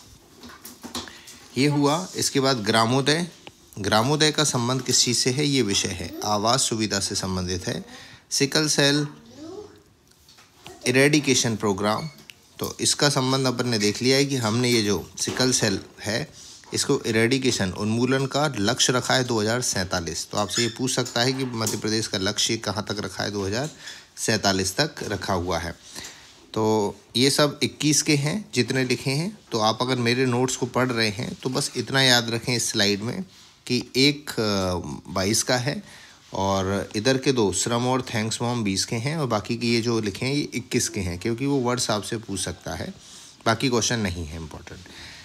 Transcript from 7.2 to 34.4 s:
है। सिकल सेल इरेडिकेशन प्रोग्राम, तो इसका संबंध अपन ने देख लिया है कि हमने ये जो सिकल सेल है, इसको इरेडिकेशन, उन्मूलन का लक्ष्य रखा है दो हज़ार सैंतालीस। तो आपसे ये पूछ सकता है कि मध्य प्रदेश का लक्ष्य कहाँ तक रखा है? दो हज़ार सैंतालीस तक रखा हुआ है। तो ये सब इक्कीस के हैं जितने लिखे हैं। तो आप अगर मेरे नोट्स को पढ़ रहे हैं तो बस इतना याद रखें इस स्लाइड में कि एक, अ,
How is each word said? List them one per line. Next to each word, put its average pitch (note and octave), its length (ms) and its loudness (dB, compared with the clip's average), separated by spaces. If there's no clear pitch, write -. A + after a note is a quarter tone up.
है। - 180 -6
सिकल D3+ 360 2
सेल D3 400 2
इरेडिकेशन C3+ 680 4
प्रोग्राम, G#2 540 0
तो - 220 -4
इसका C#3+ 280 2
संबंध C3 380 2
अपन B2 200 0
ने A#2+ 100 2
देख G#2 240 0
लिया C3+ 160 6
है C#3 80 4
कि C#3 100 -2
हमने A#2+ 340 2
ये A#2+ 120 4
जो G2+ 360 0
सिकल - 340 0
सेल A2 280 2
है, A#2+ 260 -4
इसको - 320 0
इरेडिकेशन, A#2 640 2
उन्मूलन A#2+ 540 0
का C#3 340 0
लक्ष्य B2+ 340 2
रखा B2+ 200 2
है C3 100 4
दो B2 180 0
हज़ार A2+ 200 0
सैंतालीस। F#2 720 -4
तो G2+ 60 -4
आपसे G#2 240 -2
ये A#2 60 0
पूछ B2+ 140 -2
सकता A#2 300 -2
है C3 120 2
कि C3+ 120 -4
मध्य A2+ 320 -4
प्रदेश G#2+ 300 -2
का G#2 100 -4
लक्ष्य G#2 400 0
कहाँ G#2 320 -6
तक G#2 100 -6
रखा G2 240 -6
है? G2+ 80 -4
दो G2+ 140 -4
हज़ार A#2+ 240 -4
सैंतालीस G2 600 0
तक D3 260 -2
रखा G2+ 300 -4
हुआ F2 260 -2
है। E2+ 120 -6
तो G#2+ 420 2
ये B2+ 140 6
सब D3 340 2
इक्कीस C#3+ 380 2
के D3+ 140 2
हैं D#3 300 -2
जितने B2+ 280 2
लिखे B2+ 280 0
हैं। D#3+ 260 -4
तो A2+ 80 0
आप G#2+ 220 2
अगर B2+ 140 2
मेरे A#2+ 300 2
नोट्स B2+ 300 2
को C3 100 -2
पढ़ B2 260 0
रहे A2+ 180 0
हैं G2+ 240 -6
तो C3 60 -2
बस C3 280 -2
इतना C3+ 240 0
याद A#2+ 280 6
रखें A#2 260 -2
इस - 160 -2
स्लाइड G2+ 300 0
में G#2+ 220 -6
कि B2+ 160 0
एक, C#3+ 340 2
अ, F2+ 840 -2